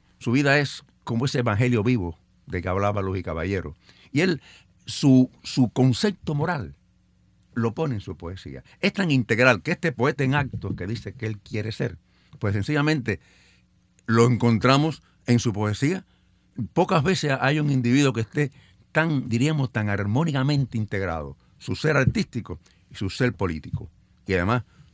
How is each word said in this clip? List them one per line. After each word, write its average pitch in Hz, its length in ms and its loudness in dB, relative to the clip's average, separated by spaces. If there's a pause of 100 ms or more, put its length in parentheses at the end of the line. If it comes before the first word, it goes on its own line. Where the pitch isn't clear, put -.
(180)
su - 140 -2
vida 139 260 4
es - 260 -4 (200)
como 117 220 -2
ese 135 140 -2
evangelio 117 420 2
vivo 101 360 0 (280)
de 90 160 -6
que 90 60 -6
hablaba 101 340 0
Luis 95 200 -4
Caballero. 82 540 -6 (360)
Y 135 80 0
él, 175 200 0 (460)
su, 131 440 4 (120)
su 127 260 0
concepto 131 680 0
moral 143 400 -4 (840)
lo 113 160 0
pone 147 240 -4
en 98 40 -6
su - 160 -12
poesía. 80 460 -14 (180)
Es 202 120 0
tan 190 180 0
integral 120 520 4
que 156 100 -4
este 170 180 -2
poeta 139 320 0
en 131 120 0
acto 131 420 -4
que 90 100 -8
dice 104 280 -8
que 110 120 -8
él 107 120 -8
quiere 107 340 -8
ser, 107 240 -6 (420)
pues 101 140 0
sencillamente 143 680 0 (880)
lo 117 200 6
encontramos 123 760 2 (240)
en 120 140 4
su 117 120 -2
poesía. 104 520 -2 (680)
Pocas 170 280 2
veces 151 380 0
hay 143 180 2
un 147 120 0
individuo 131 420 4
que 110 80 -2
esté 143 320 -4 (400)
tan, 156 360 0
diríamos, 131 440 0
tan 107 160 -2
armónicamente 131 880 0
integrado, 87 600 -6 (220)
su - 180 -8
ser 151 200 0
artístico 127 640 -2 (300)
y - 40 -20
su 98 140 -6
ser 123 240 -2
político, - 580 -8 (360)
y 95 80 0
además 104 300 0 (300)